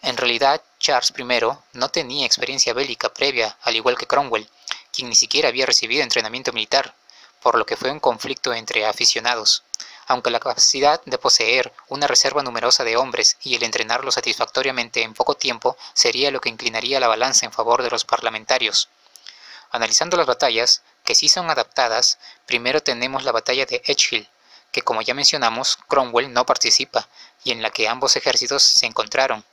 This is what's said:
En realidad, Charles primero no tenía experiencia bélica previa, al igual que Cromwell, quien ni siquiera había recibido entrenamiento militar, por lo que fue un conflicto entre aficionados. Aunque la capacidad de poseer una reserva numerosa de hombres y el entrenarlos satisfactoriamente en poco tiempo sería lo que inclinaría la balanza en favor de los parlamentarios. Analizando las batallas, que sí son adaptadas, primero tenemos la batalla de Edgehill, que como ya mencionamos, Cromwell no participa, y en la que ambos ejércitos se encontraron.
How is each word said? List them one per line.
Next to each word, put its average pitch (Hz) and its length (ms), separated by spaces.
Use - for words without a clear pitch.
En 127 120
realidad, 131 460
Charles 127 320
primero 123 520
no 127 160
tenía 139 360
experiencia 123 480
bélica 120 400
previa, 120 500
al 117 120
igual 120 220
que - 100
Cromwell, 120 420
quien 127 160
ni 113 60
siquiera 139 340
había 127 160
recibido 127 380
entrenamiento 120 500
militar, 120 400
por 120 160
lo 110 80
que 113 100
fue 131 160
un 151 80
conflicto 127 540
entre 113 320
aficionados. 113 800
Aunque 123 200
la 117 100
capacidad 139 640
de 127 140
poseer 123 560
una 143 180
reserva 135 340
numerosa 120 440
de 113 100
hombres 127 460
y 127 140
el 117 80
entrenarlos 120 500
satisfactoriamente 123 880
en 110 120
poco - 220
tiempo 127 400
sería 127 380
lo 131 80
que - 80
inclinaría 117 540
la 123 80
balanza 123 360
en 113 60
favor 117 320
de 120 60
los 113 160
parlamentarios. 113 840
Analizando 156 460
las 165 100
batallas, 123 560
que - 100
sí - 140
son 175 220
adaptadas, 123 680
primero 127 360
tenemos 127 420
la 123 100
batalla 127 320
de - 200
Edgehill, - 440
que - 100
como 113 200
ya 123 120
mencionamos, 123 640
Cromwell 127 440
no 123 140
participa, - 640
y 131 80
en 113 100
la 110 100
que 110 180
ambos 127 260
ejércitos 131 480
se - 220
encontraron. 113 680